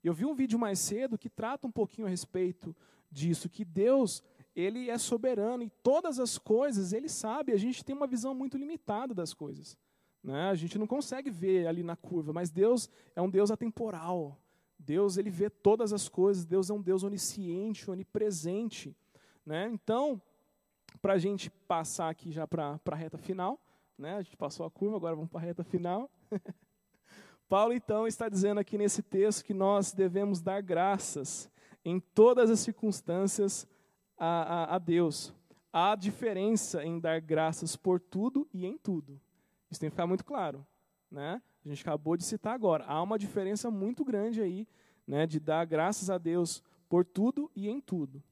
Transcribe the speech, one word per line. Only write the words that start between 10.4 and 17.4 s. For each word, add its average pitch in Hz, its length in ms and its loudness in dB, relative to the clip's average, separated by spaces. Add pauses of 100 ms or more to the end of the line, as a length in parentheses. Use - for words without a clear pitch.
A 196 40 2
gente 175 240 -4
não 214 80 -2
consegue 269 440 -4
ver 185 360 2
ali 170 160 -2
na 170 140 -6
curva, 156 360 -6
mas 170 180 -4
Deus 220 400 4 (240)
é 175 80 -2
um 190 80 2
Deus 202 200 4
atemporal. 180 880 -4 (400)
Deus, 175 380 2
ele 202 140 0
vê 190 180 0
todas 214 440 4
as 202 160 -2
coisas, 185 360 4
Deus 180 240 2
é 208 60 -2
um 208 80 -4
Deus 185 220 2
onisciente, 202 840 -4